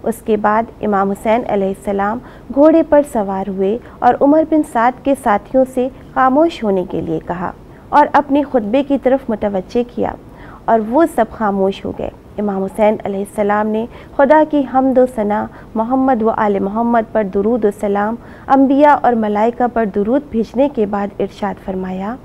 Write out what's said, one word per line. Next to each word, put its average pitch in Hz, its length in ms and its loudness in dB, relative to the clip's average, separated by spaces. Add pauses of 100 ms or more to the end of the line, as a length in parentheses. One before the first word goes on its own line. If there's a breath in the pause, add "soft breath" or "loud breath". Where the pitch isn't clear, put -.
उसके 220 340 -2
बाद 214 280 0 (140)
इमाम 202 260 0
हुसैन 220 380 -2
अलैहिस्सलाम 202 760 -4 (300 loud breath)
घोड़े 311 320 4
पर 294 220 4
सवार 196 440 -4
हुए 196 260 -2 (280 loud breath)
और 240 120 4
उमर 302 300 4
बिन 311 200 0
साद 240 400 0
के 269 120 2
साथियों 226 480 0
से 254 220 -4 (280 loud breath)
खामोश 269 480 2
होने 196 220 0
के 180 160 -6
लिए 165 200 -4
कहा 175 320 -8 (380 loud breath)
और 285 240 4
अपने 285 300 2
खुतबे 247 380 0
की 277 160 -2
तरफ 269 300 -2
मुतवज्जे 208 560 -4
किया 220 300 -6 (540 loud breath)
और 226 140 2
वो 254 240 2
सब 240 240 -2
खामोश 196 540 -2
हो - 80 -6
गए। - 180 -8 (280)
इमाम 202 220 -4
हुसैन 208 360 0
अलैहिस्सलाम 208 680 -4
ने 220 200 -4 (300 loud breath)
खुदा 294 260 6
की 302 200 0
हम्द 262 360 2
व 254 60 6
सना, 220 440 -4 (280 loud breath)
मोहम्मद 254 460 0
व 220 60 2
आले 208 300 0
मोहम्मद 226 460 0
पर 220 180 -2
दुरूद 208 420 0
व 202 60 2
सलाम, 208 460 -4 (320 loud breath)
अंबिया 277 460 4
और 247 200 2
मलाइका 226 520 0
पर 226 180 -2
दुरूद 208 460 -2
भेजने 226 380 0
के 240 160 -2
बाद 202 260 -4 (100)
इरशाद 190 340 -6
फरमाया 190 680 -8